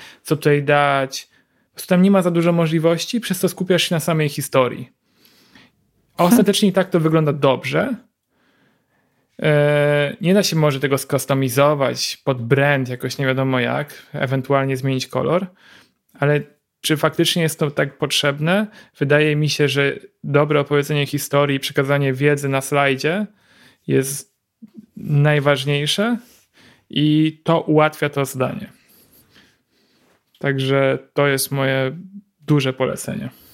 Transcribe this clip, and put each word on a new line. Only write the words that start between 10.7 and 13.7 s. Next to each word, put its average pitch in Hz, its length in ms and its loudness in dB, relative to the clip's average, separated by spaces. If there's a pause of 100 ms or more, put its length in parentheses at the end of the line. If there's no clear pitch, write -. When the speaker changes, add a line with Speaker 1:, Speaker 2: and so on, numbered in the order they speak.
Speaker 1:
tego 139 180 0
skustomizować 135 1300 0
pod 127 180 -2
brand 135 480 2
jakoś 127 280 -8
nie 139 80 -2
wiadomo 131 340 0
jak, 131 540 -4